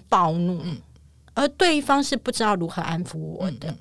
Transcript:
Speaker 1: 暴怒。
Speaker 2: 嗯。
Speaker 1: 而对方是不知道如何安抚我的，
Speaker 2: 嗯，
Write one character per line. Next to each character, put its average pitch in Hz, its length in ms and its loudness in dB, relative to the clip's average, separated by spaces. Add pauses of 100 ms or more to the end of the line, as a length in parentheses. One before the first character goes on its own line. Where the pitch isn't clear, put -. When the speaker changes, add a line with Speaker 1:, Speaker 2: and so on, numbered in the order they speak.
(100)
Speaker 1:
暴 175 220 4
怒。 175 320 0
Speaker 2:
嗯。 165 120 -6 (580)
Speaker 1:
而 285 140 2
对 311 320 2
方 285 240 2
是 277 100 -2
不 247 160 -4
知 233 120 -2
道 214 120 4
如 170 140 -2
何 175 140 -6
安 165 200 -4
抚 170 160 -10
我 165 340 -6
的， 156 180 -10
Speaker 2:
嗯， - 100 -10